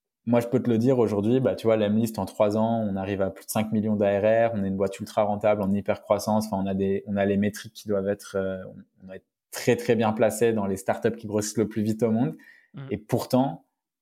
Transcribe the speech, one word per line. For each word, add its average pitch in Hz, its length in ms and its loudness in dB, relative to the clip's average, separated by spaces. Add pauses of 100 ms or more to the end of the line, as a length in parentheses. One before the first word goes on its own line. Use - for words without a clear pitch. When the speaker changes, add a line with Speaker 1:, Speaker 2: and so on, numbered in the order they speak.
(260)
Speaker 1:
moi, 120 160 2
je 120 60 -6
peux 123 140 2
te 120 80 -2
le 110 80 4
dire 123 220 4
aujourd'hui, 107 400 2
bah, 98 160 2
tu - 100 -10
vois, 113 100 6
l'M-List, 110 440 0
en 95 60 -2
trois 107 300 0
ans, 113 260 0
on 101 140 -4
arrive 95 260 -2
à 95 100 0
plus - 140 -18
de - 60 -12
cinq 110 200 -2
millions 107 240 0
d'A 101 240 2
R 113 300 4
R, - 40 -2
on 101 100 -2
est 98 40 -2
une 95 100 -2
boîte 98 220 -2
ultra 107 240 -2
rentable, 104 400 2
en 95 100 0
hyper 101 280 -2
croissance, 107 460 0
enfin, 95 160 -4
on 98 40 -4
a 98 80 -2
des, 98 320 0
on 101 100 -4
a 98 80 2
les 101 120 2
métriques 101 360 -4
qui - 140 -16
doivent 98 220 -2
être, 101 260 -8
euh, 95 320 -4
on, 101 360 -20
on - 40 -20
doit 95 80 -16
être - 100 -20 (240)
très, - 260 2
très 117 200 0
bien 110 160 2
placés 113 420 2
dans 101 140 -2
les 95 100 -4
startups 110 380 -2
qui - 100 -12
grossissent 104 320 -2
le 107 100 2
plus 107 140 -4
vite 110 220 0
au 113 80 2
monde. 135 240 0 (400)
Speaker 2:
Mm. 139 160 -14
Speaker 1:
Et - 60 -2
pourtant, 135 680 -2 (360)